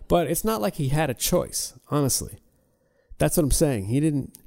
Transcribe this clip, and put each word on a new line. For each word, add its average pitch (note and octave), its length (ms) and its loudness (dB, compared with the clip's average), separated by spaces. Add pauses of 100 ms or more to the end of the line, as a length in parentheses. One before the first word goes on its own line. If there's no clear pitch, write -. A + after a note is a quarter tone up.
But E3+ 200 2
it's E3 160 -2
not A3 180 -2
like G3+ 140 -2
he C3+ 140 -2
had D3+ 200 2
a A#2+ 40 -4
choice, - 600 -2 (160)
honestly. C#3+ 500 -2 (800)
That's D3+ 200 2
what E3+ 60 4
I'm C3 80 2
saying. B2+ 340 2
He A#2+ 140 0
didn't, D3 480 0